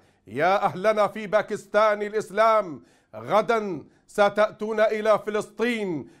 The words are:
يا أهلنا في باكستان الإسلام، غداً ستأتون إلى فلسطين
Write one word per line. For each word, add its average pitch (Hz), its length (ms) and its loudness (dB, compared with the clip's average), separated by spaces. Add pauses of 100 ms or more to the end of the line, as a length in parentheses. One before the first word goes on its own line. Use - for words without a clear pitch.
(260)
يا 175 380 0
أهلنا 196 420 0
في 208 200 -8
باكستان 208 760 0
الإسلام، 208 800 0 (340)
غداً 190 680 -2 (220)
ستأتون 214 760 0
إلى 214 380 2
فلسطين 208 920 -4 (120)